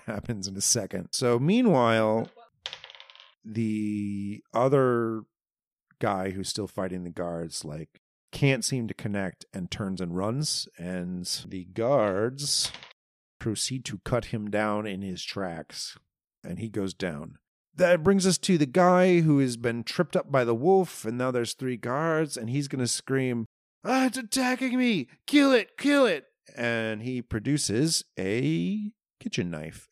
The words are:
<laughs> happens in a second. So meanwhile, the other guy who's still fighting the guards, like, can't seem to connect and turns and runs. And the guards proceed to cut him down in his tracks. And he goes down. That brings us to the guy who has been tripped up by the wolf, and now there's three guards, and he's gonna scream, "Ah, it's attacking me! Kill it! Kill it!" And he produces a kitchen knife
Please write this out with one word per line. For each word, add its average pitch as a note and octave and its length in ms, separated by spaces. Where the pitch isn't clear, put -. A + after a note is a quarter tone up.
<laughs> - 40
happens G2+ 400
in G2 100
a G2 40
second. F#2+ 520
So A#2+ 280
meanwhile, A#2+ 880
the G#2 960
other A#2+ 680
guy G2 300
who's F#2 180
still G2+ 200
fighting F2+ 360
the F2 60
guards, E2+ 540
like, D2+ 360
can't C3+ 340
seem A#2+ 240
to - 60
connect G2+ 580
and F2+ 180
turns F#2+ 300
and F2 160
runs. A#2 520
And F2+ 460
the F#2 160
guards A2+ 1080
proceed A#2+ 480
to G#2 180
cut A#2 220
him G#2 240
down G#2 360
in G2 160
his F#2 200
tracks. - 760
And F2 140
he A2+ 100
goes G2 260
down. E2 420
That F3 280
brings F#3+ 240
us F#3 120
to F3+ 200
the D3 80
guy F3+ 540
who D#3 180
has B2+ 180
been A#2 280
tripped - 320
up D3+ 140
by C3+ 140
the A#2 100
wolf, F3 520
and A#2 100
now B2+ 140
there's A#2+ 240
three B2+ 240
guards, D#3 580
and A2+ 140
he's C#3 180
gonna C3 200
scream, B2+ 580
"Ah, C4 220
it's B3+ 120
attacking B3+ 580
me! A#3 320
Kill C#4 260
it! A3 260
Kill C#4+ 260
it!" E3+ 220
And A2+ 480
he B2 200
produces C3 840
a E3 720
kitchen F#2+ 300
knife D#2 420